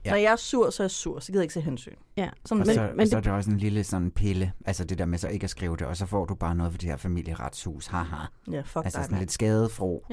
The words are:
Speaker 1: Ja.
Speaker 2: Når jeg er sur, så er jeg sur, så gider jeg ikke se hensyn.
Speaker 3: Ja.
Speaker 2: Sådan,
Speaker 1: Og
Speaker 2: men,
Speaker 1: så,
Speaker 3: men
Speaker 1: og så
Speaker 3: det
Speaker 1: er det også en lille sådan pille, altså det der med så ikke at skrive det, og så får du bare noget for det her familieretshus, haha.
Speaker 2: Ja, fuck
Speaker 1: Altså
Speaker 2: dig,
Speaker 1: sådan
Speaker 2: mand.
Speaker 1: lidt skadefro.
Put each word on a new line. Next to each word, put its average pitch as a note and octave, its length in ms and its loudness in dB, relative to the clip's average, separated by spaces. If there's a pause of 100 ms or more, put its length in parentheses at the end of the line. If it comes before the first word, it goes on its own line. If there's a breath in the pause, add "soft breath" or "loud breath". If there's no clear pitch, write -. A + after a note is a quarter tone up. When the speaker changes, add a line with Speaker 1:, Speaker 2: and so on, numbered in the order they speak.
Speaker 1:
Ja. G#3 40 -2
Speaker 2:
Når G3+ 80 4
jeg G#3+ 140 6
er A3+ 40 6
sur, A3+ 340 2
så - 140 -2
er - 20 2
jeg F#3+ 60 -2
sur, - 280 -6
så - 80 -12
gider F#3+ 120 2
jeg F3 40 4
ikke D#3+ 100 -2
se E3+ 80 -4
hensyn. C3+ 300 -6 (260)
Speaker 3:
Ja. F#3 120 -2 (160)
Speaker 2:
Sådan, A3 160 2
Speaker 1:
Og - 60 6
Speaker 2:
men, A3 80 8
Speaker 1:
så, A3 60 4
Speaker 3:
men - 180 0
Speaker 1:
og A3 80 8
så - 20 6
Speaker 3:
det A2+ 80 4
Speaker 1:
er A2 40 2
det G#2 100 4
også G2+ 200 0
en G2+ 60 4
lille G#2 260 2
sådan F2+ 280 0
pille, F#2+ 400 2 (140)
altså F#2+ 180 -2
det F2 140 -4
der F2+ 80 0
med F2 120 0
så - 100 -4
ikke G2+ 160 -2
at F#2 60 -4
skrive E2 280 -4
det, D2 100 -4
og E2 100 -4
så F#2+ 80 -2
får F#2+ 200 0
du F#2 100 -4
bare E2+ 200 0
noget E2+ 180 0
for E2+ 40 -6
det F2 120 -4
her D2 80 -4
familieretshus, E2+ 920 -6
haha. E2 380 -4 (260)
Speaker 2:
Ja, D3 100 -4
fuck - 240 -4
Speaker 1:
Altså - 140 -4
Speaker 2:
dig, C#3 60 -2
Speaker 1:
sådan - 60 -6
Speaker 2:
mand. F#2+ 100 0
Speaker 1:
lidt F#2+ 100 -4
skadefro. A2 800 0